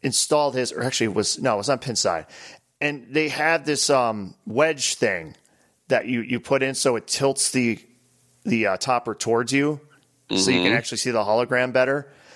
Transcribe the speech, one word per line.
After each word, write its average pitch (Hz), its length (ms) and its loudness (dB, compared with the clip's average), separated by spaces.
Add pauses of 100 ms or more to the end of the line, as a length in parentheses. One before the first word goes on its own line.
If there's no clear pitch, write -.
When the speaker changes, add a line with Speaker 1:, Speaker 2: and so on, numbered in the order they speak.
Speaker 1:
installed 143 520 2
his, 127 180 0
or - 120 -4
actually 123 220 0
it 101 80 -2
was, 101 260 0
no, 117 140 2
it 101 40 0
was 101 120 -4
on 131 100 2
Pinside. 95 460 -2 (540)
And 147 300 -4
they 151 200 0
have 151 340 0
this, 147 260 0
um, 110 440 0 (120)
wedge 143 480 0
thing 90 400 -2 (540)
that 127 180 2
you, 120 140 -2
you 120 200 -4
put 135 220 0
in 131 120 -2
so 131 220 2
it 110 120 -6
tilts - 420 0
the, 117 280 0 (680)
the, 110 240 0
uh, 95 80 0
topper 120 380 -2
towards 117 380 0
you 143 280 0 (500)
so 95 200 2
you 92 80 4
can 90 100 2
Speaker 2:
Mm-hmm. 110 80 2
Speaker 1:
actually 117 220 -4
see 127 120 -2
the 117 140 0
hologram 123 480 0
better. 135 360 2 (280)